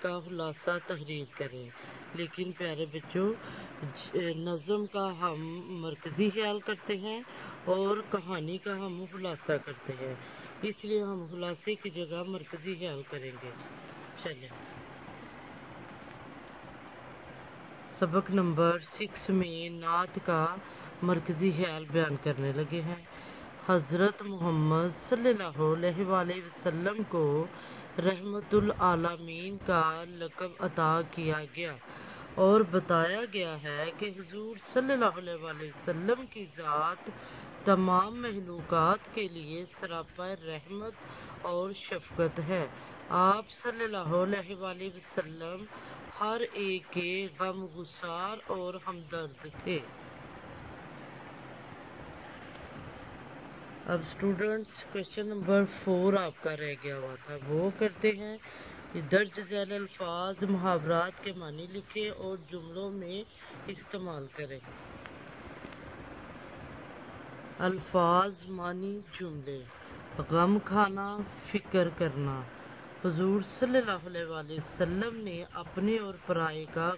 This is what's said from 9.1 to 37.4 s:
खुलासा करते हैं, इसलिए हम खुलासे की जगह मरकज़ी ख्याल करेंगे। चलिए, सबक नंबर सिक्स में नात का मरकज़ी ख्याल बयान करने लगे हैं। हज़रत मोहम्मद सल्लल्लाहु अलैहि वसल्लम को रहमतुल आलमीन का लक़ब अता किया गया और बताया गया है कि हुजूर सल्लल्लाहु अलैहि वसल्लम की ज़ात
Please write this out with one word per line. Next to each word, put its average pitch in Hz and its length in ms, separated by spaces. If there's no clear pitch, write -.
खुलासा 170 460
करते 135 360
हैं, 127 240
इसलिए 208 380
हम 190 260
खुलासे 175 460
की 202 160
जगह 170 420
मरकज़ी 175 440
ख्याल 160 340
करेंगे। 127 420
चलिए, 131 260
सबक 185 320
नंबर 170 560
सिक्स - 440
में 170 400
नात 170 540
का 170 320
मरकज़ी 175 480
ख्याल 160 400
बयान 156 320
करने 139 300
लगे 151 280
हैं। 170 260
हज़रत 180 560
मोहम्मद 170 760
सल्लल्लाहु 190 720
अलैहि 175 320
वसल्लम 175 640
को 160 100
रहमतुल 202 720
आलमीन 170 760
का 165 380
लक़ब 170 440
अता 165 400
किया 156 260
गया 160 220
और 202 240
बताया 180 600
गया 175 220
है 151 340
कि 208 120
हुजूर 196 480
सल्लल्लाहु 247 520
अलैहि 160 480
वसल्लम 180 640
की 208 120
ज़ात 160 560